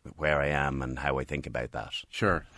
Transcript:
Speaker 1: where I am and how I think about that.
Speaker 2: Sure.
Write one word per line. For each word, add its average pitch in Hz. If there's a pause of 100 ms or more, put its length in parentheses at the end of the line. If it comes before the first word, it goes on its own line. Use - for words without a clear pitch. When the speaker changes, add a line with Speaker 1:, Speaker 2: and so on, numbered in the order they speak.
(160)
Speaker 1:
where 76
I 71
am 71
and 65
how 67
I 65
think 69
about 62
that. 57 (180)
Speaker 2:
Sure. 90 (140)